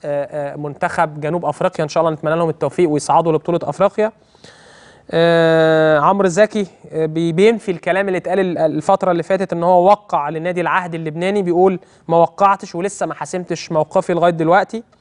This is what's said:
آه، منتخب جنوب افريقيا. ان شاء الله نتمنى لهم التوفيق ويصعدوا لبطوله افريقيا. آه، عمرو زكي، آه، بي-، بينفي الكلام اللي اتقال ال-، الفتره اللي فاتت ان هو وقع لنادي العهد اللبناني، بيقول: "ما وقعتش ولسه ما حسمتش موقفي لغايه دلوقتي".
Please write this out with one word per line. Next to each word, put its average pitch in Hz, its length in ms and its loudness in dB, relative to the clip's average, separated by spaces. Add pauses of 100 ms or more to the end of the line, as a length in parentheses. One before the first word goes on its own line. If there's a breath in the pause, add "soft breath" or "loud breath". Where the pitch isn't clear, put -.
آه، 143 520 -6
منتخب 151 640 -4
جنوب 156 260 -4
افريقيا. 170 380 -4
ان 151 40 -6
شاء 165 140 -2
الله 160 120 0
نتمنى 151 220 -4
لهم 170 120 0
التوفيق 156 420 -2
ويصعدوا 156 420 2
لبطوله 160 300 -2
افريقيا. 202 500 -2 (960 loud breath)
آه، 160 880 4
عمرو 190 300 2
زكي، 208 380 0 (260)
آه، 160 140 -2
بي-، 165 260 -2
بينفي 202 380 2
الكلام 180 360 -2
اللي 185 120 -2
اتقال 185 220 -2
ال-، 180 180 -2
الفتره 160 520 0
اللي 170 120 0
فاتت 190 300 -2
ان 170 100 -4
هو 175 240 4
وقع 190 420 2
لنادي 170 320 -6
العهد 170 340 -2
اللبناني، 170 480 -4
بيقول: 180 380 2 (280 soft breath)
"ما 165 80 2
وقعتش 196 580 0
ولسه 180 320 -6
ما 160 80 -6
حسمتش 170 580 -8
موقفي 170 420 0
لغايه 170 180 2
دلوقتي". 180 500 0 (180)